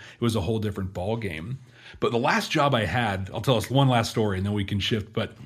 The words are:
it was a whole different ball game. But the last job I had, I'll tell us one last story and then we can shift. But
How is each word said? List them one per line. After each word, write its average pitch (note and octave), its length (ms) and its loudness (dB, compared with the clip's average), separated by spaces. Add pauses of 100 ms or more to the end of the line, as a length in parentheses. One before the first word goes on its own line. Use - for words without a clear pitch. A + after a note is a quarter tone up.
(200)
it - 20 -4
was A2+ 140 2
a G#2 60 0
whole A2+ 160 0
different G2 340 -4
ball G2+ 240 -4
game. G2 440 -8 (380)
But A#2 140 0
the A#2+ 60 2
last F3 320 0
job C#3+ 240 2
I A2+ 100 2
had, G2 480 -2
I'll G#2+ 80 -6
tell B2 160 4
us G#2+ 140 -2
one C3+ 180 6
last A#2+ 220 4
story G#2 260 2
and F#2+ 80 -2
then G#2 80 0
we G2+ 140 0
can G2+ 140 -2
shift. G2+ 340 -4
But - 180 -4 (140)